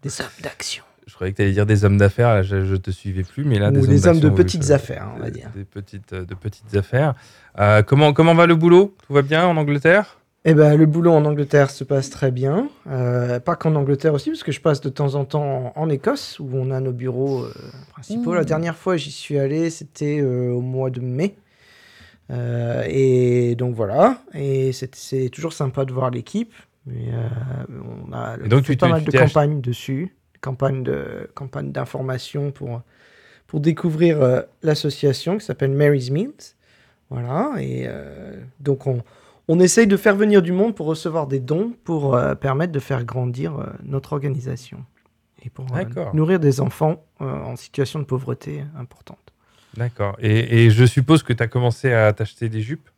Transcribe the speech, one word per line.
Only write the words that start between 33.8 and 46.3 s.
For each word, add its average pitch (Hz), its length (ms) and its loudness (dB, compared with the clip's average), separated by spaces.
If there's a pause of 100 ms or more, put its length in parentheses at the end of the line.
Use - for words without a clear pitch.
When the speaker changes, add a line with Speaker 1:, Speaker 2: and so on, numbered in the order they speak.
Speaker 1:
euh, 127 200 2 (240)
l'association 151 760 -2
qui 208 60 -10
s'appelle 139 260 -4
Mary's 139 400 2
Meals. 208 220 -4 (800)
Voilà. 135 500 -6
Et, 64 260 -6
euh, - 540 -16 (180)
donc, 139 300 -4
on, 123 160 -4 (420)
on 160 140 2
essaye 185 260 6
de 196 100 4
faire 196 200 2
venir 208 260 4
du 170 80 -4
monde 202 240 0
pour 156 120 -8
recevoir 160 420 -4
des 135 100 -2
dons, 160 340 -4 (120)
pour, 143 320 0
euh, 131 180 0
permettre 143 380 -4
de 143 80 -4
faire 123 240 -6
grandir, 127 560 -6
euh, 135 60 -10 (180)
notre 135 280 -8
organisation 131 720 -8 (600)
et 120 60 -14
pour, 131 160 -14
euh, 135 180 -4
Speaker 2:
D'accord. 160 320 -8
Speaker 1:
nourrir 165 240 2